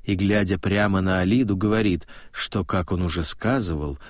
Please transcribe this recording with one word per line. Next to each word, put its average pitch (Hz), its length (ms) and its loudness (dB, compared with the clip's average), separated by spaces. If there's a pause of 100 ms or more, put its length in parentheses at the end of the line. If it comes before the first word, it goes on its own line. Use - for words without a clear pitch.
и, 101 140 -2
глядя 98 420 2
прямо 101 420 2
на 92 200 2
Алиду, 104 360 2
говорит, 104 520 2 (240)
что, - 320 -4
как 90 260 -2
он 90 120 0
уже 87 200 0
сказывал, 82 880 -2